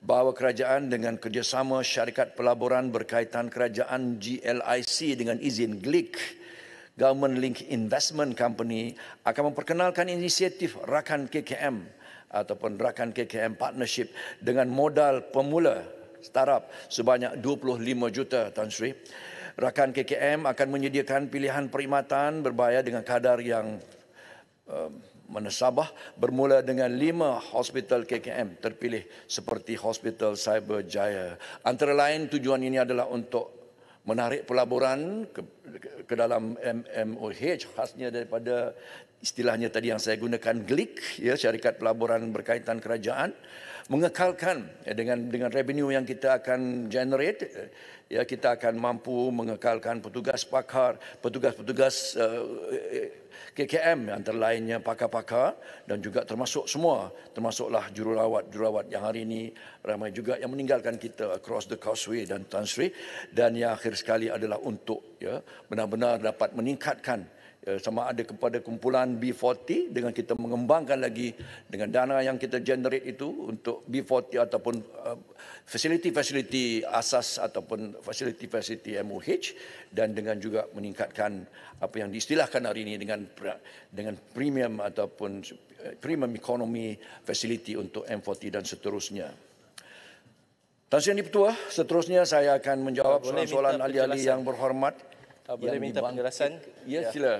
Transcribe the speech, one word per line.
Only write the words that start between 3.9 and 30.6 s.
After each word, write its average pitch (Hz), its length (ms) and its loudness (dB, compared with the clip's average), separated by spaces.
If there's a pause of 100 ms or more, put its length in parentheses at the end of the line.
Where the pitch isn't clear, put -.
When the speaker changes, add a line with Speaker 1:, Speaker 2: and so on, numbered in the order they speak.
Speaker 1:
G 120 240 -6
L 120 160 0
I 123 240 0
C 147 320 0
dengan 117 240 -2
izin 110 400 0
glic, 160 560 0 (640)
Government 135 400 4
Link 127 320 -2
Investment 131 640 0
Company, 117 560 0 (320)
akan 143 300 0
memperkenalkan 175 580 0
inisiatif 180 720 0
rakan 143 480 -2
K 151 160 -4
K 131 80 -4
M 113 320 -2 (400)
ataupun 104 480 -2
rakan 117 400 -2
K 123 80 0
K 113 260 -2
M 110 60 -6
partnership 123 560 -2 (320)
dengan 127 240 4
modal 143 640 4
pemula 143 480 4 (400)
startup 131 480 2 (240)
sebanyak 123 480 2
dua 135 160 0
puluh 123 240 -2
lima 120 320 0
juta, 117 400 0
Tan 107 160 -2
Sri. 135 240 -4 (640)
Rakan 127 400 2
K 135 80 0
K 139 360 2
M 160 40 -6
akan 135 280 2
menyediakan 139 600 0
pilihan 139 400 -2
perkhidmatan 139 720 0
berbayar 123 400 4
dengan 120 200 -2
kadar 123 400 4
yang, 110 360 -2 (880)
eh, 78 240 -6 (400)
menasabah, 123 560 0 (320)
bermula 131 400 6
dengan 127 320 2
lima 147 480 2
hospital 120 640 0
K 120 160 -2
K 113 80 -10 (160)
M 90 160 -8
terpilih 113 480 -4 (160)
seperti 110 560 -4
Hospital 110 560 0
Cyberjaya. 101 1040 0 (240)